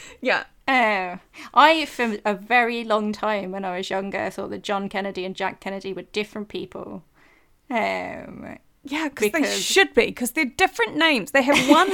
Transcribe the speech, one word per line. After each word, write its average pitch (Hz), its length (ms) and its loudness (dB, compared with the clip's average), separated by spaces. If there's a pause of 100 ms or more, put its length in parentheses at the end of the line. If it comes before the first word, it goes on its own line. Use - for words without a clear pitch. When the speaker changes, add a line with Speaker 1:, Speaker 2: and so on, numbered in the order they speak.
(220)
Speaker 1:
Yeah. 208 240 0 (220)
Speaker 2:
Uh, 208 500 2 (360)
I, 302 320 6
for 233 300 -2 (100)
a 208 80 2
very 233 520 0
long 214 260 0
time 202 400 -4
when 196 140 -8
I 180 120 -4
was 190 140 -8
younger, 196 320 -4
I 196 80 -4
thought - 200 -10
that 196 120 -10
John 196 260 -4
Kennedy 190 360 -6
and 190 100 -8
Jack - 240 -6
Kennedy 196 340 -8
were 180 100 -10
different 208 440 -8
people. 185 560 -12 (680)
Um, - 880 -6 (260)
Speaker 1:
Yeah, 302 260 -4
'cause - 100 -12
they 214 220 2
Speaker 2:
because 202 200 0
Speaker 1:
should - 320 4
be, - 200 4
'cause - 180 -6
they're 320 140 0
different 381 500 0
names. 302 360 2
They 277 120 4
have 269 260 4
one 339 240 8